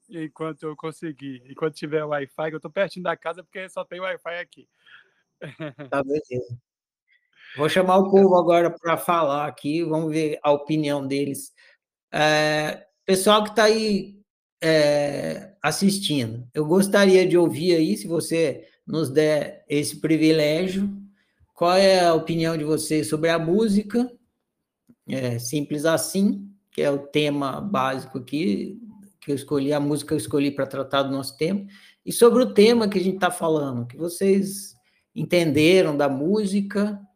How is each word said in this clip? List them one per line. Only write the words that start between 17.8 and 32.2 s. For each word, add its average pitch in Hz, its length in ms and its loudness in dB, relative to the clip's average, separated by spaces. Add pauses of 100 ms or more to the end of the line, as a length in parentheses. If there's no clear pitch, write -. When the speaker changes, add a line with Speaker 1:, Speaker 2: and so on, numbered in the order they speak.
Speaker 2:
se - 100 -10
você 160 640 -2 (180)
nos 147 240 -2
der 151 580 0
esse 147 320 -4
privilégio, 156 880 2 (640)
qual 175 200 2
é 190 300 6
a 170 100 4
opinião 165 420 0
de 151 80 -4
vocês 151 440 -2
sobre 156 220 0
a 165 80 0
música? 208 720 0 (960)
É 123 320 -4
simples 147 460 -6
assim, 175 640 0 (220)
que - 100 -8
é 147 100 0
o 143 80 -2
tema 143 640 -2
básico 135 580 -4
aqui, 165 600 -4 (420)
que - 80 -8
eu 143 60 -2
escolhi, 139 360 -2
a 147 80 0
música 143 280 -4
que 160 60 -2
eu 151 40 -2
escolhi 143 320 -2
pra 139 160 -4
tratar 139 380 -2
do 135 80 -6
nosso 135 240 -8
tema, 190 280 -4 (400)
e 180 80 -10
sobre 233 300 6